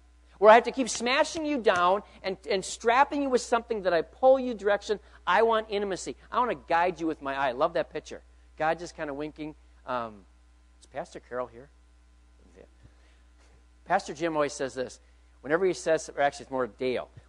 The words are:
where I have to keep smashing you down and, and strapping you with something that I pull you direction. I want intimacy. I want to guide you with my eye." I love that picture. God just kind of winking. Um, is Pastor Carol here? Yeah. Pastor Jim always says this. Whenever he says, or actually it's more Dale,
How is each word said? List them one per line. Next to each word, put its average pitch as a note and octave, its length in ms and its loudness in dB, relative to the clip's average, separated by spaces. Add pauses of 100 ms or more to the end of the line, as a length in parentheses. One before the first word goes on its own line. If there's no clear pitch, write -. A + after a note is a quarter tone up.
(380)
where G#3+ 120 10
I G#3+ 40 12
have A#3+ 100 8
to A#3+ 80 -4
keep B3+ 160 -2
smashing D4 580 0
you D4 120 -2
down G3 440 2 (200)
and, F#3 140 -6 (140)
and G3 140 0
strapping C#4+ 580 0
you C#4 60 -2
with B3+ 140 2
something A3+ 400 -2
that F3+ 100 0
I E3 100 2
pull C4 380 4
you B3+ 140 -4
direction. G3+ 440 -2 (260)
I F#3+ 180 4
want A3 260 2
intimacy. G3 480 -6 (160)
I G#3 80 -2
want B3 100 0
to E3 160 -6
guide E3+ 320 0
you E3 80 -4
with D#3 140 -4
my C3+ 160 -6
eye." C#3 140 0
I - 20 -4
love D#3 220 -2
that D#3+ 180 -4
picture. B2 300 -12 (340)
God D#3+ 220 -2
just E3+ 180 -14
kind D#3 140 -8
of C#3 60 -10
winking. D3+ 380 -12 (320)
Um, A2+ 380 -8 (560)
is - 60 -20
Pastor D#3 340 -14
Carol B2 260 -10
here? A#2 220 -20 (880)
Yeah. - 80 -20 (1200)
Pastor F3+ 300 -2
Jim D#3+ 200 -4
always D3 200 -2
says C3 200 -6
this. B2 240 -8 (440)
Whenever E3 240 0
he F3 80 2
says, D#3+ 340 -2
or D3+ 140 -4
actually C#3+ 220 -2
it's - 60 -18
more B2+ 160 -2
Dale, A2+ 440 -6 (180)